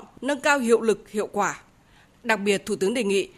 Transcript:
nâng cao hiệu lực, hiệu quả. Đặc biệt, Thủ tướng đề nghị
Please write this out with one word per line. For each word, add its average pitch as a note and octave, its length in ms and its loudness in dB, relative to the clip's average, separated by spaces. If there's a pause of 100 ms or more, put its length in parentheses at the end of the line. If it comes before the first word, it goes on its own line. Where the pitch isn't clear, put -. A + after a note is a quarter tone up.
(220)
nâng C#4+ 200 -4
cao C#4+ 180 2
hiệu A#3 220 4
lực, A3 280 -2
hiệu G#3 220 -4
quả. F3+ 280 -2 (640)
Đặc A3 160 0
biệt, G3 260 0
Thủ G#3 100 -4
tướng F#3+ 180 0
đề B3 100 -2
nghị G3 340 -2